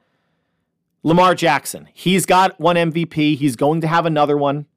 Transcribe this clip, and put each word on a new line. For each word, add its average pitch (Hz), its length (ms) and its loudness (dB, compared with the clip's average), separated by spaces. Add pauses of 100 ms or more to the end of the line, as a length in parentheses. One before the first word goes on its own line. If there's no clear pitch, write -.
(1040)
Lamar 175 320 2
Jackson. 143 580 -2
He's 180 320 0
got 190 340 2
one 170 200 0
M 170 120 0
V 165 140 -4
P. 151 320 -2
He's 127 200 -2
going 156 260 0
to 160 60 -4
have 170 180 0
another 147 320 0
one. 143 260 -4 (120)